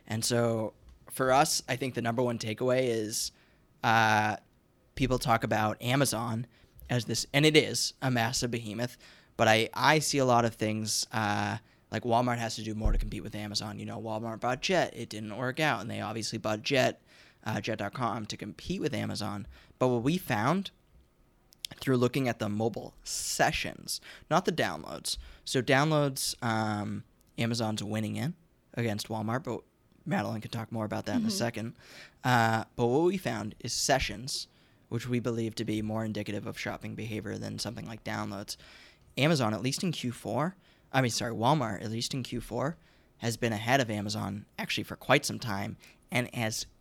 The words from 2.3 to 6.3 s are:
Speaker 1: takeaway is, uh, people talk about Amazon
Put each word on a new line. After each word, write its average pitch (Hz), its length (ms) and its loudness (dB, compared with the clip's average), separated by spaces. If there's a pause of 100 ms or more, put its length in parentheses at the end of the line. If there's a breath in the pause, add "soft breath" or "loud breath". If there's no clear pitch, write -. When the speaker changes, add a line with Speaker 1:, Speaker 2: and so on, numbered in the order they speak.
Speaker 1:
takeaway 127 500 2
is, 113 440 -2 (500 soft breath)
uh, 110 540 6 (580)
people 127 240 2
talk 117 260 2
about 107 360 0
Amazon 120 680 0 (440 soft breath)